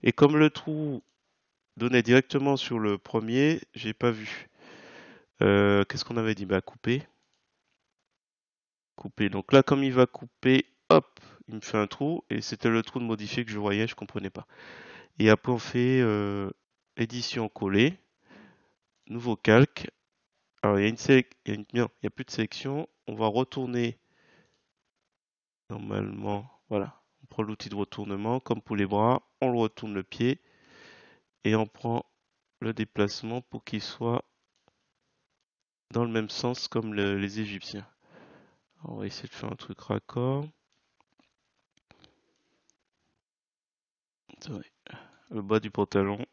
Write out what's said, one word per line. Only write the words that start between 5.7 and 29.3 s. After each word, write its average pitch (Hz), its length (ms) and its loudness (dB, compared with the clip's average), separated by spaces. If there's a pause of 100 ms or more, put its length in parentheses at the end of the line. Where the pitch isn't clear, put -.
qu'est-ce - 200 -8
qu'on 117 120 -6
avait 110 180 0
dit ? 98 100 -8
Bah, 95 160 0
couper. 131 420 -4 (1900)
Couper. 101 340 -4
Donc 98 240 -4
là, 135 100 10
comme 139 200 2
il 135 100 -2
va 127 120 6
couper, - 600 0 (240)
hop, 156 300 4 (280)
il 113 80 -14
me 107 60 -10
fait - 160 -4
un 104 100 2
trou. 151 420 -6
Et 110 120 -4
c'était - 280 -2
le 113 140 2
trou - 160 -8
de 120 60 -6
modifier 110 400 -4
que 110 60 -12
je 104 80 -6
voyais, 104 280 0
je - 80 -10
comprenais 98 340 -10
pas. - 160 -14 (760)
Et 107 100 6
après, 107 220 6
on 120 80 -2
fait, 127 420 2
euh, 101 480 -2 (480)
édition 117 520 -6
coller. 107 500 2 (1080)
Nouveau 117 280 -4
calque. - 540 6 (720)
Alors, 101 180 2
il 101 40 2
y - 20 2
a 110 40 4
une 113 80 -6
sélec-, 131 480 2
il 104 80 -6
y - 20 -4
a 107 40 -10
une, 104 140 -14
non, 120 160 0 (120)
il - 40 -10
y - 20 -2
a - 20 -2
plus - 160 -12
de - 60 -16
sélection. 139 560 -6 (200)
On 110 80 -10
va 110 120 0
retourner, 120 680 2 (1700)
normalement, 104 800 -6 (200)
voilà. 101 320 -4 (220)
On - 40 -20
prend - 160 -6
l'outil 107 260 -10
de 101 60 -10
retournement, 104 640 -6
comme 110 220 -4
pour - 140 -8
les 101 100 0
bras. 107 360 2 (200)